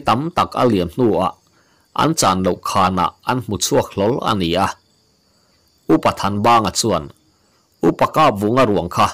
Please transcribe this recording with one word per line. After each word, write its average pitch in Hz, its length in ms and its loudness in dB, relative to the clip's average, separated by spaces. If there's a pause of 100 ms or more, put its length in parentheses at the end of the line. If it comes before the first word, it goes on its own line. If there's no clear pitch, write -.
tam 131 140 0 (160)
tak 92 140 -2 (120)
a - 80 2
liam 90 240 0
hnu 127 120 2 (200)
a. - 20 -4 (760)
An 143 80 0 (100)
chan 95 260 2
lo 90 60 2 (160)
khana 92 380 0 (240)
an 123 80 -2 (100)
mu 104 160 -4
chuak 135 240 -2 (100)
lol 101 160 0 (160)
ani 92 240 -2
a. 92 120 2 (1300)
Upa 104 240 2
than 101 160 -4 (100)
bang 117 260 4
a - 100 -4
chuan. 90 240 -2 (840)
Upa 160 260 2
ka 156 100 4 (160)
vunga 120 300 2
ruang 87 240 -2
kha. 104 200 2